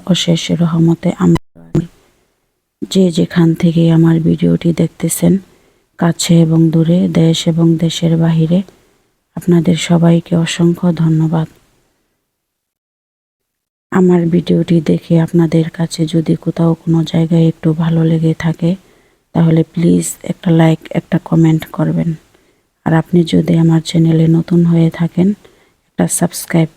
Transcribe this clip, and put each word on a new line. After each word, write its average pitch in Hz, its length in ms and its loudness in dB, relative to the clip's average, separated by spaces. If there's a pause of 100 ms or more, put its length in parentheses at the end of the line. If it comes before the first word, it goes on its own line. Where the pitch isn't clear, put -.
অশেষ 170 440 -2
রহমতে 165 680 0
আমরা 170 640 -2 (1080)
যে 185 200 2
যেখান 165 440 0
থেকে 165 360 0
আমার 165 300 2
ভিডিওটি 170 520 0
দেখতেছেন, 170 680 -2 (600)
কাছে 170 420 0
এবং 160 300 2
দূরে, 170 380 0
দেশ 165 400 0
এবং 165 280 2
দেশের 165 400 -2
বাহিরে, 165 460 0 (720)
আপনাদের 170 420 0
সবাইকে 170 600 0
অসংখ্য 170 560 0
ধন্যবাদ। 160 540 0 (2500)
আমার 180 360 2
ভিডিওটি 170 540 0
দেখে 165 400 0
আপনাদের 165 500 0
কাছে 165 360 -6
যদি 165 280 -2
কোথাও 165 400 -2
কোনো 165 300 -2
জায়গায় 165 440 0
একটু 160 240 -2
ভালো 165 320 0
লেগে 160 340 0
থাকে, 165 380 -2 (560)
তাহলে 165 300 2
প্লিজ 170 600 -2
একটা - 280 -6
লাইক, 160 280 2 (120)
একটা - 340 -4
কমেন্ট 160 400 0
করবেন। 160 500 -4 (680)
আর 160 100 0
আপনি 170 300 0
যদি 165 340 0
আমার 165 220 2
চ্যানেলে 160 480 0
নতুন 170 360 2
হয়ে 165 260 2
থাকেন, 175 380 -2 (580)
একটা 175 220 -4
সাবস্ক্রাইব - 680 -2